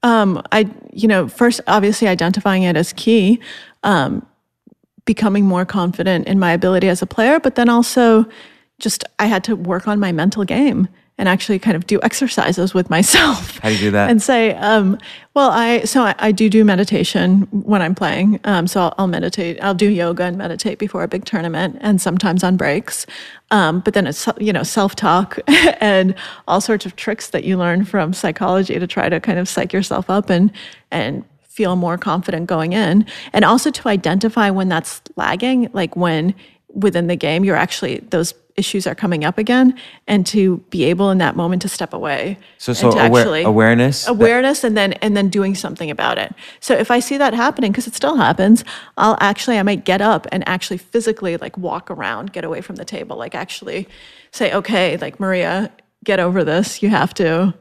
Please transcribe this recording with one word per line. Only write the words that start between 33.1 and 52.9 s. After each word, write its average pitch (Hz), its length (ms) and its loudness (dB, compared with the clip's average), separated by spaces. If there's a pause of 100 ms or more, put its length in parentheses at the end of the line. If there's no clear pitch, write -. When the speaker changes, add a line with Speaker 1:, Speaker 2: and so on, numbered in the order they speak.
Speaker 1:
And 214 100 2
also 233 280 4
to - 180 -6
identify 202 600 0
when 190 180 -2
that's 165 320 -4 (160)
lagging, 233 560 -2
like, 175 240 -4
when 175 380 0 (400)
within 175 320 0
the 175 100 0
game 160 260 -2
you're 196 140 2
actually, - 440 -4 (100)
those 170 240 -2 (220)
issues 196 300 -4
are 175 80 -4
coming 175 280 -2
up 151 140 -2
again, 254 420 4 (300)
and 196 180 2
to 190 300 2 (140)
be 165 140 0
able 185 260 2
in 190 80 2
that 165 180 0
moment 175 240 -2
to 196 80 -6
step - 240 -8
away 151 460 -6 (180)
Speaker 2:
So, - 140 -8
Speaker 1:
and 120 80 -2
Speaker 2:
so 123 120 4
Speaker 1:
to 110 140 4
Speaker 2:
aware-, 120 180 6
Speaker 1:
actually 156 200 0
Speaker 2:
awareness? 117 640 4
That 240 60 0
Speaker 1:
awareness, 247 520 4
and 226 100 2
then, 196 200 2
and 208 200 -2
then 202 140 2
doing 196 260 0
something 170 360 -8
about - 260 -2
it. - 180 -8 (260)
So - 140 0
if 214 160 0
I 240 100 4
see 277 180 -4
that 269 160 2
happening, 240 400 0
'cause 240 120 -4
it 226 80 -12
still 294 220 -2
happens, 190 480 4 (320)
I'll 208 240 4
actually, 208 380 0
I 196 40 0
might 202 220 -2
get 190 160 0
up 208 320 2
and 190 160 -4
actually 185 300 -6
physically, 220 580 -4
like, - 220 -12
walk 175 320 -8
around, 120 420 -8
get 175 120 -10
away 160 180 -8
from 190 140 -16
the - 100 -14
table, - 320 -12